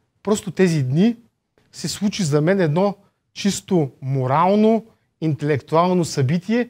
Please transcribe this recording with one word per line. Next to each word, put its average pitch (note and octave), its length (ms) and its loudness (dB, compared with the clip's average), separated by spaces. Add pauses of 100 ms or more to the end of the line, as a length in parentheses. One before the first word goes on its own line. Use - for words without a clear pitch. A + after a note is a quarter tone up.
(220)
Просто G3+ 280 -2
тези E3 320 2
дни F3 340 0 (560)
се - 160 -12
случи G#3 360 -4
за D3 160 0
мен F#3+ 200 0
едно F#3 340 0 (400)
чисто F3+ 560 -2 (120)
морално, F3 840 2 (360)
интелектуално D#3+ 840 0
събитие, F3+ 640 -2